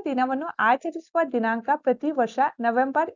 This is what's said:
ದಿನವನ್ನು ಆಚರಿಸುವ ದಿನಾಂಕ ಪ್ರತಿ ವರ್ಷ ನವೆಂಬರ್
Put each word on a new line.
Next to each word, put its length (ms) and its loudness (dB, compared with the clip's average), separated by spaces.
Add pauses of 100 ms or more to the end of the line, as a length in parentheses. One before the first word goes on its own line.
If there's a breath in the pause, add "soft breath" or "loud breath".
ದಿನವನ್ನು 420 -2 (120)
ಆಚರಿಸುವ 600 0 (120)
ದಿನಾಂಕ 440 -2
ಪ್ರತಿ 340 0
ವರ್ಷ 280 -2 (220)
ನವೆಂಬರ್ 560 2